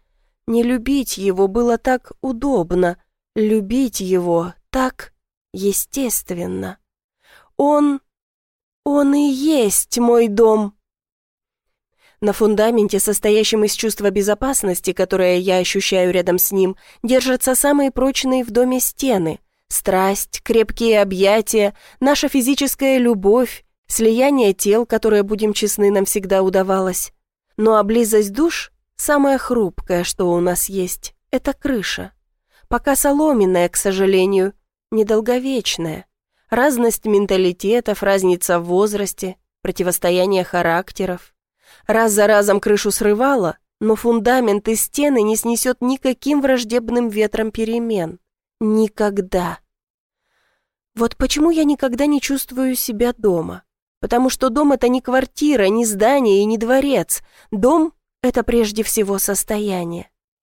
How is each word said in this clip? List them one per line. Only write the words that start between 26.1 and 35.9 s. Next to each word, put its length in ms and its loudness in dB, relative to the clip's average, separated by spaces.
удавалось. 720 -2
Ну 180 2
а 100 4
близость 480 2
душ — 400 -2
самое 420 2
хрупкое, 640 -2
что 300 -2
у 80 0
нас 280 -2
есть. 460 -8
Это 220 -2
крыша. 600 -6
Пока 300 -2
соломенная, 720 2
к 80 -12
сожалению, 800 0
недолговечная. 1160 -2